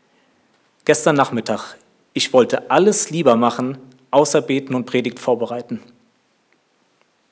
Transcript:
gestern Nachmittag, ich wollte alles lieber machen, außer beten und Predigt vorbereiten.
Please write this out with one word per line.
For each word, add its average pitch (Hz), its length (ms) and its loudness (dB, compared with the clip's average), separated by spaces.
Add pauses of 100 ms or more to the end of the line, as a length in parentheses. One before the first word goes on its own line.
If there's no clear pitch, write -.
(840)
gestern 151 300 2
Nachmittag, 117 640 -4 (360)
ich - 200 -4
wollte 123 360 2
alles 185 400 2
lieber 151 260 4
machen, 127 440 -2 (320)
außer 147 320 2
beten 135 320 -4
und 123 100 -4
Predigt 123 340 -4
vorbereiten. 117 640 -6 (1500)